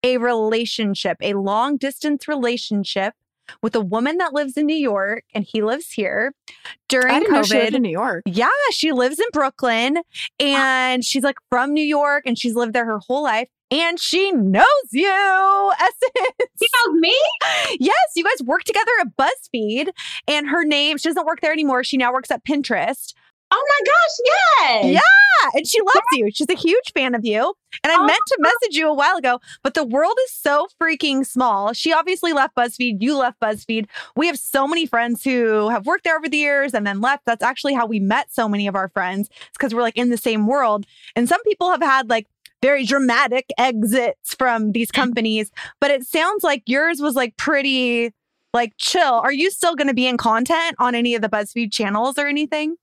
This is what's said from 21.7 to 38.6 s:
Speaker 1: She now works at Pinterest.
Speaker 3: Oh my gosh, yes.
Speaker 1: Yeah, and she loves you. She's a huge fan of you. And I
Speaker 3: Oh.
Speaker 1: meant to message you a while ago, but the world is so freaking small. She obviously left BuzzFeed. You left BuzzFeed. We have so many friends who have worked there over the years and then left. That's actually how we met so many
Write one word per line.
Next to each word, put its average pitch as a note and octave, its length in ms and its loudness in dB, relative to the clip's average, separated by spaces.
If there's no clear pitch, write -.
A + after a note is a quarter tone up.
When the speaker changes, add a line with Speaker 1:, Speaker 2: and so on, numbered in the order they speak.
Speaker 1:
She C#4 120 -4
now B3 160 2
works B3+ 180 -4
at - 140 -4
Pinterest. B3 680 -2
Speaker 3:
Oh G4 180 0
my C#5+ 180 2
gosh, D#5+ 380 4
yes. B4 600 4
Speaker 1:
Yeah, F#5+ 600 8
and - 120 0
she A4+ 140 2
loves G4 320 4
you. A3+ 200 0
She's C#4+ 180 -4
a F#4+ 60 2
huge G#4 360 0
fan C4 220 -2
of A3 100 -4
you. A#3+ 300 0
And D4+ 80 2
I E4+ 40 4
Speaker 3:
Oh. - 80 6
Speaker 1:
meant F4 240 4
to C5+ 120 0
message F4 360 -2
you D#4 120 2
a D4+ 60 0
while D4 220 2
ago, B3 220 -2
but C4+ 120 -4
the D#4 100 0
world D4+ 400 0
is - 80 -10
so D4 340 0
freaking C#4+ 440 0
small. A3 480 0
She D#4+ 200 -2
obviously E4 400 -2
left C4+ 240 0
BuzzFeed. A#3+ 440 -2
You C#4 160 0
left B3 240 -2
BuzzFeed. A3 460 -4
We D#4 100 0
have D#4+ 120 -2
so C#4 280 -2
many E4 200 -2
friends A#3+ 360 -2
who A3+ 460 0
have A3 180 -2
worked F4 180 -2
there E4 120 0
over D#4 120 -6
the C#4+ 100 -4
years C#4+ 360 0
and G#3 120 -2
then G3 140 -4
left. C4+ 260 -2
That's A#3 180 -2
actually C4 300 -2
how A#3 120 0
we G#3+ 140 -2
met G#3+ 320 -2
so A3+ 160 -2
many G3+ 180 -2